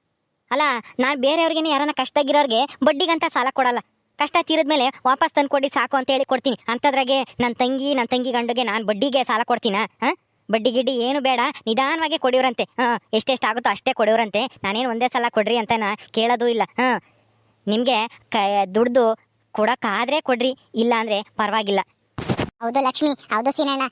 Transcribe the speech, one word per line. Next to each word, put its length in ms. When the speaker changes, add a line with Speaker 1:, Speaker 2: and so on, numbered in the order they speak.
Speaker 1:
ಅಲ್ಲ, 120
ನಾನ್ 200
ಬೇರೆಯವ್ರಿಗೇನೆ, 520
ಯಾರನ್ನ 260
ಕಷ್ಟದಾಗಿರೋರ್ಗೆ 720
ಬಡ್ಡಿಗಂತ 440
ಸಾಲ 220
ಕೊಡಲ್ಲ. 280
ಕಷ್ಟ 240
ತೀರಿದ್ಮೇಲೆ 460
ವಾಪಸ್ 440
ತಂದ್ಕೊಡಿ 360
ಸಾಕು 280
ಅಂತ 140
ಹೇಳಿ 140
ಕೊಡ್ತೀನಿ. 340
ಅಂಥದ್ರಾಗೆ 540
ನನ್ 320
ತಂಗಿ, 400
ನನ್ 140
ತಂಗಿ 240
ಗಂಡುಗೆ 300
ನಾನ್ 220
ಬಡ್ಡಿಗೆ 400
ಸಾಲ 200
ಕೊಡ್ತೀನಾ? 440
ಹ? 100
ಬಡ್ಡಿ 200
ಗಿಡ್ಡಿ 220
ಏನು 280
ಬೇಡ, 200
ನಿಧಾನವಾಗಿ 520
ಕೊಡಿವ್ರಂತೆ. 440
ಹ, 180
ಎಷ್ಟೆಷ್ಟ್ 320
ಆಗುತ್ತೋ 260
ಅಷ್ಟೇ 220
ಕೊಡಿವ್ರಂತೆ. 540
ನಾನೇನ್ 440
ಒಂದೇ 180
ಸಲ 200
ಕೊಡ್ರಿ 280
ಅಂತನ 280
ಕೇಳೋದು 380
ಇಲ್ಲ. 140
ಹ, 20
ನಿಮ್ಗೆ 400
ಕ-, 680
ದುಡ್ದು 420
ಕೊಡಕ್ಕಾದ್ರೆ 680
ಕೊಡ್ರಿ, 360
ಇಲ್ಲ 240
ಅಂದ್ರೆ 240
ಪರವಾಗಿಲ್ಲ. 580
Speaker 2:
ಹೌದು 180
ಲಕ್ಷ್ಮಿ, 280
ಹೌದು 420
ಸೀನಣ್ಣ, 420